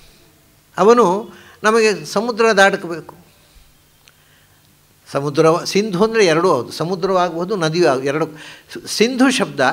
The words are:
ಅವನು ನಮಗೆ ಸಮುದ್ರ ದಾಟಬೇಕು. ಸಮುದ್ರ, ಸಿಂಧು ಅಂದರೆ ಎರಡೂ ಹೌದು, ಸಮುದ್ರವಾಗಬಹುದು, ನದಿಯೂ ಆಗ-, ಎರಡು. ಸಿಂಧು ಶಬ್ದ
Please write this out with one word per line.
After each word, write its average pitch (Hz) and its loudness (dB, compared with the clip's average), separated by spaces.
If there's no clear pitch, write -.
ಅವನು 226 4
ನಮಗೆ 220 2
ಸಮುದ್ರ 226 -2
ದಾಟಬೇಕು. 190 0
ಸಮುದ್ರ, 147 0
ಸಿಂಧು 190 -2
ಅಂದರೆ 226 2
ಎರಡೂ 170 2
ಹೌದು, 127 0
ಸಮುದ್ರವಾಗಬಹುದು, 180 -2
ನದಿಯೂ 165 0
ಆಗ-, 135 0
ಎರಡು. 147 -2
ಸಿಂಧು 254 0
ಶಬ್ದ 156 -4